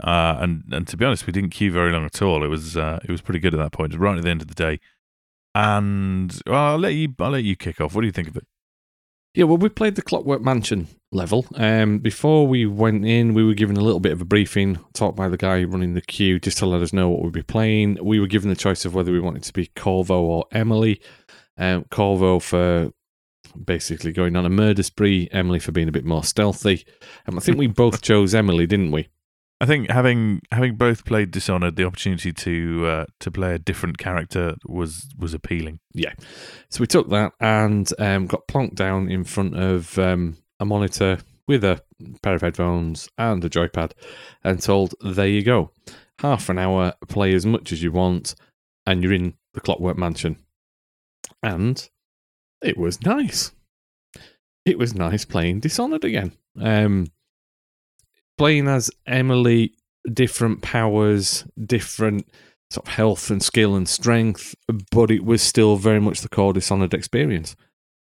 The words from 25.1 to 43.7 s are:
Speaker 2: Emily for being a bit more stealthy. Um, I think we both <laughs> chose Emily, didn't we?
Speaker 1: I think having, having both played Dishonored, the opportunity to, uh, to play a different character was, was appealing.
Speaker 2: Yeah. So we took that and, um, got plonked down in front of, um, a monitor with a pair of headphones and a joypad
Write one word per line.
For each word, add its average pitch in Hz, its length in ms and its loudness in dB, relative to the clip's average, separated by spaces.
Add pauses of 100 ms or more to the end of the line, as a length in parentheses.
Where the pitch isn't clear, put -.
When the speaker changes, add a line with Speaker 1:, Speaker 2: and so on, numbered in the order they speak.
Speaker 2:
Emily 90 300 0
for - 100 -6
being 82 180 0
a 78 40 -2
bit 69 120 -4
more 80 200 -2
stealthy. 101 600 0 (440)
Um, 90 80 -6
I 87 40 -4
think - 160 2
we 139 120 2
both 113 340 2
<laughs> - 0 -
chose 101 320 4
Emily, 92 320 4
didn't 92 240 0
we? 78 180 -2 (520)
Speaker 1:
I 123 60 0
think 143 220 2
having, 120 520 2 (100)
having 120 240 0
both 117 300 0
played 104 260 0
Dishonored, 87 460 -2
the 92 80 2
opportunity 90 480 -4
to, 85 540 -2
uh, 80 200 -2 (140)
to 90 100 -8
play 92 240 -2
a 82 60 -4
different 85 360 -4
character 87 600 -4 (100)
was, 85 500 -8
was 85 160 -6
appealing. 80 460 -8 (160)
Speaker 2:
Yeah. - 200 -6 (560)
So - 100 -8
we 120 80 0
took 156 220 2
that 104 280 0
and, 107 500 2 (120)
um, 98 260 0
got - 220 -6
plonked 131 260 -2
down 95 340 -2
in 92 140 -2
front 95 340 -4
of, 90 440 -2
um, 90 360 0 (220)
a 98 60 -4
monitor 101 540 0 (280)
with 135 160 2
a 92 180 2 (420)
pair 98 120 0
of 82 80 0
headphones 87 720 -2
and 110 280 -2
a 80 60 -4
joypad 85 420 -2 (500)